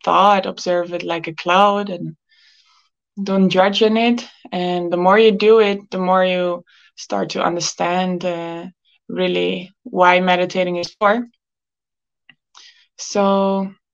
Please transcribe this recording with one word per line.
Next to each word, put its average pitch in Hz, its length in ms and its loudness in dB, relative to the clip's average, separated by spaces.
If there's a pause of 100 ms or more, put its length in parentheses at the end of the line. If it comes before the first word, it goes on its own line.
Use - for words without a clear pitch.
thought, 190 420 4
observe 180 480 -4
it 175 100 -8
like 170 240 -6
a 165 60 -10
cloud 202 560 2
and 170 280 -10 (1040)
don't 196 280 2
judge 196 320 2
in 220 140 2
it. 233 320 0 (240)
And 180 400 -4
the 175 60 -2
more 185 200 4
you 226 140 6
do 214 280 4
it, 202 300 0
the 190 100 -6
more 185 260 2
you 180 400 -2 (320)
start 190 320 -6
to - 140 -6
understand, 180 840 -4
uh, 170 420 -8 (400)
really 180 640 -4 (120)
why 180 360 2
meditating 180 560 0
is 175 240 -8
for. 226 280 0 (1700)
So, 196 760 0 (200)